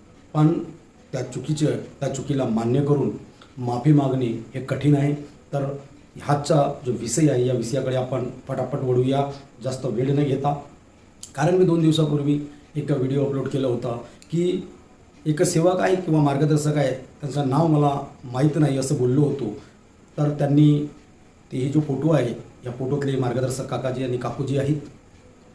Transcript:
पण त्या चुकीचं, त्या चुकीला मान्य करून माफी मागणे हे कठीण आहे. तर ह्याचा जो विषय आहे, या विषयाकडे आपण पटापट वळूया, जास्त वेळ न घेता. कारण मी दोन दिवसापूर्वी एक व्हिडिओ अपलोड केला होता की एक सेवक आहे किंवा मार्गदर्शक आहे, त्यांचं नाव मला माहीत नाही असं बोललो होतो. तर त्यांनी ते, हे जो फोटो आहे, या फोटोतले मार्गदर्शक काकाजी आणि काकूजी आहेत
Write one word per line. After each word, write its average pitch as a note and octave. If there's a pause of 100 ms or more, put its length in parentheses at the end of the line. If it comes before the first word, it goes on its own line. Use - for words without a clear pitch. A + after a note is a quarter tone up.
(340)
पण D#3 (540)
त्या B2
चुकीचं, - (340)
त्या C3+
चुकीला C3
मान्य A#2
करून C#3 (480)
माफी B2
मागणे C3
हे -
कठीण C#3+
आहे. C#3+ (380)
तर C#3 (520)
ह्याचा D3 (140)
जो B2
विषय D3
आहे, B2
या B2+
विषयाकडे B2+
आपण B2+
पटापट C3
वळूया, C3 (340)
जास्त C3
वेळ C3
न C#3+
घेता. C#3+ (720)
कारण E3
मी F#3
दोन E3
दिवसापूर्वी D3 (360)
एक D3+
व्हिडिओ C3+
अपलोड C3+
केला C3
होता A#2 (340)
की F3+ (580)
एक D#3
सेवक F3
आहे F#3
किंवा D#3
मार्गदर्शक D3
आहे, C3
त्यांचं C3+
नाव D3+
मला D3 (240)
माहीत B2+
नाही C3+
असं -
बोललो B2
होतो. A#2+ (720)
तर D3
त्यांनी D3 (640)
ते, C3
हे C3
जो D3+
फोटो C#3+
आहे, A#2 (320)
या A#2+
फोटोतले C3+
मार्गदर्शक B2
काकाजी C3
आणि A#2+
काकूजी B2+
आहेत D3 (800)